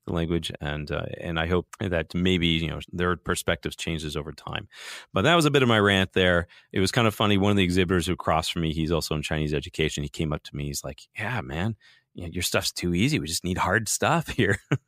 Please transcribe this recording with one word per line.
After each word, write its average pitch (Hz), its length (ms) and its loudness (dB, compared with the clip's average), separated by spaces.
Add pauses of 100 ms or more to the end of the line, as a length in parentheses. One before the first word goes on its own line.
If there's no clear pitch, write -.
the - 80 -4
language. 82 360 -2 (120)
And, 73 280 -6
uh, 76 140 -4 (160)
and 82 180 -6
I 80 80 0
hope 87 220 0 (100)
that 87 360 -2
maybe, 90 340 2
you 82 200 2
know, 76 120 -6 (100)
their 87 260 0
perspectives 85 600 -4
changes 78 400 -6
over 76 160 -8
time. - 340 -10 (460)
But 95 100 2
that 160 120 4
was 170 100 4
a 147 60 4
bit 139 120 4
of 123 60 4
my 113 100 6
rant 98 360 4
there. 90 340 4 (240)
It - 80 0
was 95 100 2
kind 117 160 2
of 107 80 2
funny. 104 220 2
One 98 140 4
of 101 80 4
the 95 60 6
exhibitors 90 420 2
who 92 80 0
across 78 340 0
from 85 140 -2
me, 80 100 0
he's 78 180 -2
also 80 240 -2
in 76 80 -4
Chinese 76 300 -2
education. 76 500 -4
He 71 60 -6
came 78 240 -4
up 78 120 -6
to - 120 -14
me. 71 80 -6
He's 71 180 -8
like, - 200 -12 (140)
"Yeah, 104 260 -6
man, 82 340 -4 (380)
you - 80 -12
know, 87 100 -10
your 87 100 -6
stuff's - 300 0
too 87 220 -2
easy. 120 240 2
We 76 100 -4
just 82 160 -6
need 90 140 -2
hard 92 300 0
stuff 151 400 0
here." 98 300 2 (300)